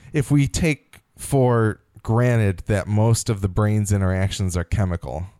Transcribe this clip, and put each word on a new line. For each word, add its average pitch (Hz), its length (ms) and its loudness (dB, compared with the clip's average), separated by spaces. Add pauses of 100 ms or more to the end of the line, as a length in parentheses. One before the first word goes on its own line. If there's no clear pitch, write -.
(120)
if 151 180 -2
we 143 180 4
take - 540 -4 (140)
for 117 640 0 (220)
granted 113 640 2
that 104 220 -2
most 110 400 2
of 101 140 -2
the 101 60 0
brain's 104 440 0
interactions 95 640 0
are 85 80 -2
chemical, 87 640 -4 (140)